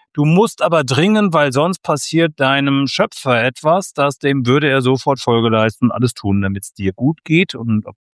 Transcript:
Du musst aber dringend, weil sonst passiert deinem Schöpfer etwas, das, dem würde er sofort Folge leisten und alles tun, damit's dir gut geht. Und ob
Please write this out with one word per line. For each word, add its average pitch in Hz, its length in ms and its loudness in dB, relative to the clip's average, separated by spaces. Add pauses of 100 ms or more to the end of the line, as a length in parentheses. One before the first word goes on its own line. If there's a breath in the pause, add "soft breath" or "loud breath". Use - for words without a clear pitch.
(120 loud breath)
Du 147 140 0
musst 185 340 2
aber 160 240 2
dringend, 180 480 2
weil 147 180 2
sonst 156 320 -2
passiert 160 560 -2
deinem 139 480 0
Schöpfer 127 560 -2
etwas, 156 520 -2
das, 143 240 -2
dem 139 260 -2
würde 143 240 2
er 135 140 2
sofort 131 360 0
Folge 117 300 0
leisten 110 380 0
und 117 60 0
alles 123 200 -2
tun, 101 300 -2
damit's 98 320 -6
dir 95 180 -4
gut 151 320 -4
geht. 165 300 0
Und 113 320 -4
ob - 100 -18 (180)